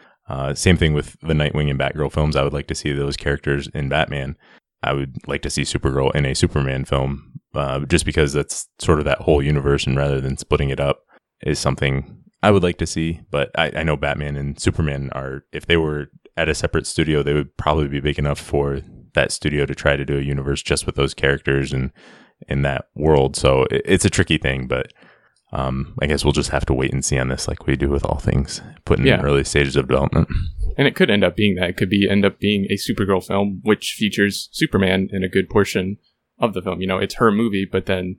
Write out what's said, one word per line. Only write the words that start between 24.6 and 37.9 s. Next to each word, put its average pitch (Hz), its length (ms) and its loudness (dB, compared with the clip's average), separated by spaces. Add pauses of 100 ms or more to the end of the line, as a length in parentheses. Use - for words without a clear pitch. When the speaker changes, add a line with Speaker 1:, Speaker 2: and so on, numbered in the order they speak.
Speaker 1:
but, 64 240 -4 (580)
um, 65 500 -4
I 69 60 0
guess 73 160 0
we'll 71 100 4
just 71 180 0
have 69 160 0
to 69 80 2
wait 64 180 0
and 67 120 -2
see - 140 0
on 64 100 0
this, - 200 -4
like - 180 -8
we 69 80 2
do 67 140 0
with 69 160 0
all - 140 -2
things - 420 0 (240)
put - 160 4
in - 60 2
Speaker 2:
Yeah. 123 160 4
Speaker 1:
early 71 200 2
stages 69 320 0
of 67 140 2
development. 67 400 2 (480)
Speaker 2:
And 139 100 4
it 123 80 0
could 190 160 2
end 101 140 4
up 90 100 2
being 104 220 2
that. 90 140 0
It 90 60 -8
could 98 140 0
be, 98 180 4
end 101 160 4
up 98 140 2
being 101 320 2
a 101 40 0
Supergirl 98 520 0
film, 101 380 -2
which - 340 2
features 101 540 0
Superman 95 580 2
in 95 140 -4
a 92 40 -2
good 92 200 0
portion 98 480 0 (420)
of 113 140 0
the 92 100 -6
film. 92 180 -4
You 95 60 -4
know, 92 120 0
it's 98 160 -2
her 113 180 4
movie, 101 360 0
but 95 180 -2
then 92 320 -4